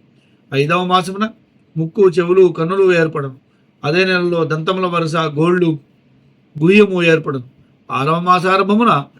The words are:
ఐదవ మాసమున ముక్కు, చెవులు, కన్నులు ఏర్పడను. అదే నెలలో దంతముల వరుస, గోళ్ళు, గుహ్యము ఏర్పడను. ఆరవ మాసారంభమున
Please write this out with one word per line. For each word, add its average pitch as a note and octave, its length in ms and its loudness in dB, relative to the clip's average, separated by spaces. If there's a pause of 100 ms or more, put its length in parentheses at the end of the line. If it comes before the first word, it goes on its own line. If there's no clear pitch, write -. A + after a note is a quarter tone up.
(540)
ఐదవ E3+ 320 0
మాసమున F#3+ 440 -2 (480)
ముక్కు, F3 320 2
చెవులు, F3+ 380 2 (100)
కన్నులు F#3 420 0
ఏర్పడను. D3+ 360 -4 (480)
అదే E3+ 220 0
నెలలో F3 380 0
దంతముల D#3+ 420 -4
వరుస, E3+ 300 -2
గోళ్ళు, D#3+ 640 0 (840)
గుహ్యము F#3+ 420 4
ఏర్పడను. D3 400 0 (480)
ఆరవ D3 280 -2
మాసారంభమున F#3 840 0 (160)